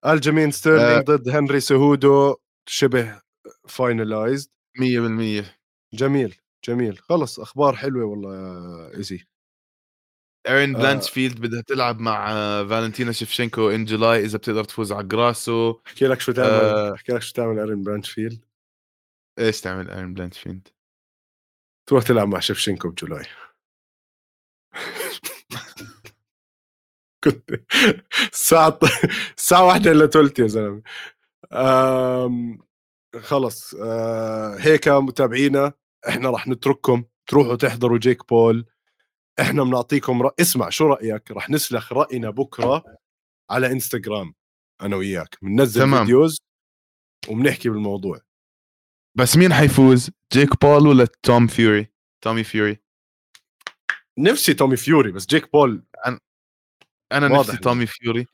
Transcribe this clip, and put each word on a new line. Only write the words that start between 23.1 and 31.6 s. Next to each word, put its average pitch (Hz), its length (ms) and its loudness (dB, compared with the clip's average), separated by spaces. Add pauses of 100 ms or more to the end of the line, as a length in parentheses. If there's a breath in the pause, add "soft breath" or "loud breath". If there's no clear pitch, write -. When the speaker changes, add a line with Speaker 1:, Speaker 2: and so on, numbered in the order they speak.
Speaker 1:
<laughs> - 1400 -16 (1120)
كنت - 260 -2 (840 loud breath)
الساعة، 160 460 4 (580 loud breath)
الساعة 180 300 4
واحدة 180 260 6
إلا 151 140 8
تلت 147 320 4
يا 120 80 4
زلمة. 104 360 -4 (680 loud breath)
آم، 127 1080 0 (600)